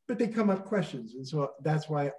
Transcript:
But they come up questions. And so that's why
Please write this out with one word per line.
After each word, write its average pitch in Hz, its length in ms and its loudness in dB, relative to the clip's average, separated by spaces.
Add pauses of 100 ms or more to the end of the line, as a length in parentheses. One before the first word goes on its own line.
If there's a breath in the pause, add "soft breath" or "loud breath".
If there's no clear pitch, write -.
But 220 120 -2
they 233 100 2
come 220 220 4
up 190 160 0
questions. 135 480 -2
And 131 120 -10
so 151 260 0 (100)
that's 156 260 0
why 143 300 0